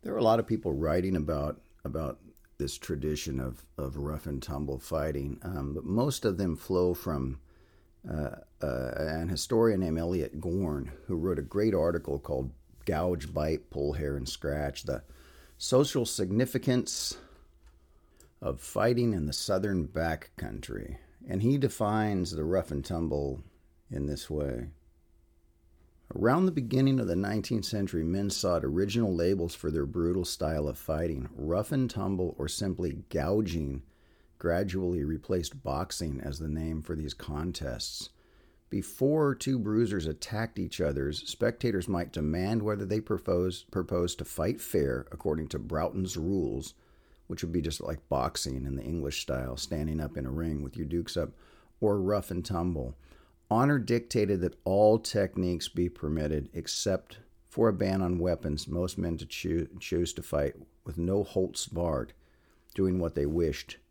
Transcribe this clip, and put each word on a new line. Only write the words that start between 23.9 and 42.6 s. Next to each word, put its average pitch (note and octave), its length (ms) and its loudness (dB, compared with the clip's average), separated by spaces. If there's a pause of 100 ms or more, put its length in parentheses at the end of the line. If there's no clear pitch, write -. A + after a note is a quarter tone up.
in C#2+ 160 -2
this C#2+ 240 -6
way. C#2+ 380 -4 (1500)
Around C#3+ 320 6
the F3+ 60 4
beginning C3 480 4
of G#2 80 0
the E2+ 80 2
nineteenth G2+ 480 0
century, F#2 400 -2
men G2 260 0
sought F2 340 0
original G2 480 2
labels E2+ 440 2
for D#2 160 -2
their D2+ 140 0
brutal F2 380 0
style D2+ 440 0
of C2 100 -4
fighting. D#2 560 -2
Rough E2+ 380 0
and C3 180 2
tumble, F#2+ 480 -2
or C#2+ 80 -2
simply F2+ 520 -2 (120)
gouging, E2 720 0 (560)
gradually F2+ 640 2
replaced D#2+ 600 -2
boxing D2 580 -2
as C#2 160 -6
the D#2+ 100 -4
name D#2+ 320 -2
for E2 140 -6
these D2+ 180 -4
contests. - 960 -6 (600)
Before C#3+ 640 2
two C3 240 -2
bruisers G#2 480 2
attacked G#2 540 -4
each - 200 -4
other, C#2+ 320 2
spectators - 760 0
might F2 240 0
demand F#2 500 0